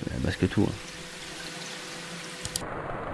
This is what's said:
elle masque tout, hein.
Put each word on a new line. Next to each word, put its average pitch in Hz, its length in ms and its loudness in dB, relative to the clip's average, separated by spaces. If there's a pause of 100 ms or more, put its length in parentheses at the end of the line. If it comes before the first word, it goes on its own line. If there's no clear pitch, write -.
(140)
elle 64 100 2
masque - 240 6
tout, 104 140 6
hein. - 100 6 (2500)